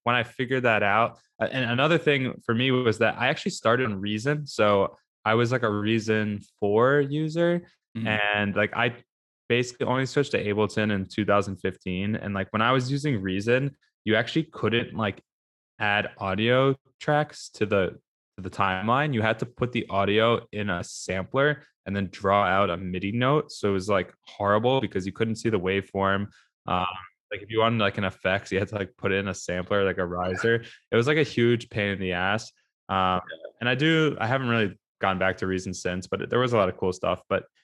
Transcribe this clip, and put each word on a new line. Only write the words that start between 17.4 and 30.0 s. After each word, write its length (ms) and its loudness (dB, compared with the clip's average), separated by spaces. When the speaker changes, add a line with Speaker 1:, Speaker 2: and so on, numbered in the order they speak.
Speaker 1:
to 160 -4
the, 320 0
to 60 -12
the 80 -8
timeline. 600 0
You 100 0
had 180 2
to 60 -4
put 260 -4
the 180 -4
audio 640 2
in 180 -4
a 120 -2
sampler 840 -2
and 100 -6
then 160 -2
draw 340 2
out 260 2
a 80 -2
midi 340 -4
note. 400 0
So 180 -2
it 20 2
was, 180 -2
like, 220 0
horrible 580 2
because 240 -4
you 80 -6
couldn't 240 -2
see 140 -2
the 100 2
waveform. 680 0
Um, 200 -2
like, 120 -10
if 80 -16
you 100 0
wanted, 200 4
like, 180 0
an 60 -2
effects, 460 -2
you 80 0
had 100 -2
to, 80 -8
like, 200 -8
put 160 -2
it 40 2
in 120 -2
a 60 -4
sampler, 500 -2
like 140 0
a 80 -2